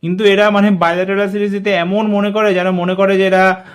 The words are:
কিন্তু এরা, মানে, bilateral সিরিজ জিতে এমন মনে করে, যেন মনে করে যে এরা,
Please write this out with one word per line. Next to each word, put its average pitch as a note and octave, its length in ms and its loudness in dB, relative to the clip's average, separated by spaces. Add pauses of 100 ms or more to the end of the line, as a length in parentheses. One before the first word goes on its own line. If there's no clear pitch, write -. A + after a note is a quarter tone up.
কিন্তু F3+ 220 -4
এরা, G#3 260 4
মানে, G#3 200 2
bilateral F#3+ 580 0
সিরিজ G3+ 240 -4
জিতে G3+ 200 -4
এমন F#3+ 360 -2
মনে G3+ 240 -2
করে, G#3 220 0
যেন F3+ 180 0
মনে F3+ 240 -2
করে G3 220 2
যে F#3+ 100 2
এরা, F#3 480 0